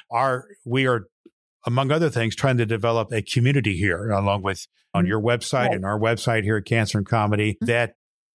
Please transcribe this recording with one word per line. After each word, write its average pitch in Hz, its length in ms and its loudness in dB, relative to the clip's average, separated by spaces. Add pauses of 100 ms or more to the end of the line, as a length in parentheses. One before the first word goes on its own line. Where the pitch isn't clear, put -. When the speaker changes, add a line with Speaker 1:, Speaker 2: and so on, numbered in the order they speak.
(120)
Speaker 1:
our, 127 360 -2 (160)
we 127 220 0
are, 120 220 0 (580)
among 131 260 0
other 160 180 2
things, 117 260 -2
trying 131 220 2
to 117 100 2
develop 113 440 -2
a 110 120 -2
community 120 520 0
here, 95 360 -2
along 101 320 0
with 98 240 -4 (260)
on 90 100 2
Speaker 2:
Mm-hmm. 90 60 4
Speaker 1:
your 107 120 0
website 120 480 0
Speaker 2:
Right. - 60 0
Speaker 1:
and 95 100 -6
our 104 140 -2
website 113 440 0
here 107 140 0
at 101 80 -6
Cancer 110 340 0
and 98 80 -4
Comedy, 104 460 0
Speaker 2:
Mm-hmm. 110 120 -8
Speaker 1:
that 117 300 0 (400)